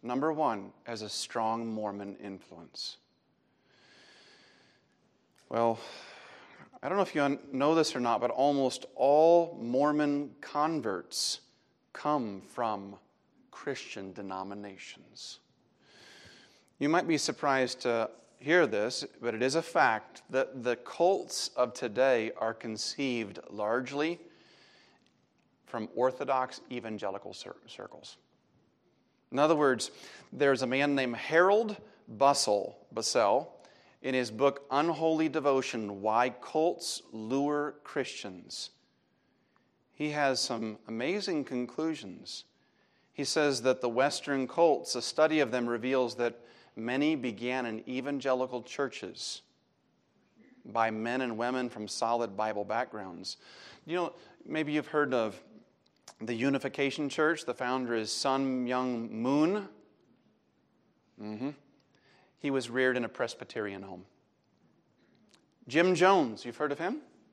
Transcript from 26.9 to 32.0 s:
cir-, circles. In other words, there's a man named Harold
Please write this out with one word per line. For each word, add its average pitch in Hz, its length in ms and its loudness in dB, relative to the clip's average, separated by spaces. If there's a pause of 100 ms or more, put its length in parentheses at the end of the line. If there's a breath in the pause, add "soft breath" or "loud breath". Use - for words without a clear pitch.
cir-, 92 220 -14 (100)
circles. - 500 -16 (1160)
In 131 80 0
other 156 160 6
words, 135 340 2 (420 loud breath)
there's 135 300 4
a 131 40 0
man 139 280 0
named 127 220 -2
Harold 196 600 4 (400 loud breath)